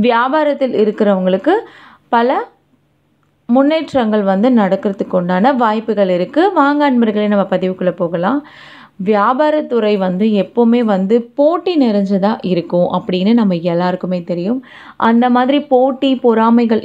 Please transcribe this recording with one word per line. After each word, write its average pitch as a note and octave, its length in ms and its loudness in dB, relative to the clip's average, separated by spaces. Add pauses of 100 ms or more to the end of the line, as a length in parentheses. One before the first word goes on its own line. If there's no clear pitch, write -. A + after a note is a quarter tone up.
வியாபாரத்தில் C4 720 0
இருக்கிறவங்களுக்கு G3+ 760 0 (580)
பல C4 380 0 (960)
முன்னேற்றங்கள் C4 760 0
வந்து G3 280 2
நடக்கிறதுக்கு G3 680 0
உண்டான F3+ 380 0
வாய்ப்புகள் A3 560 0
இருக்கு. C#4 440 0
வாங்க D4 380 2
அன்பர்களே, G#3+ 360 0
நம்ம G3+ 220 0
பதிவுக்குள்ள F#3 420 -2
போகலாம். F3+ 560 -4 (580)
வியாபாரத்துறை A#3 920 0
வந்து F#3 280 -2
எப்பவுமே A3+ 540 0
வந்து G#3+ 420 0
போட்டி E4 560 0
நிறைஞ்சதா G3+ 640 0
இருக்கும் F3 520 -2
அப்படின்னு F#3 400 0
நம்ம G#3 220 2
எல்லாருக்குமே F3+ 680 -2
தெரியும். F3+ 420 -4 (320)
அந்த A#3 320 2
மாதிரி B3+ 320 2
போட்டி C4 540 0
பொறாமைகள் A3+ 680 2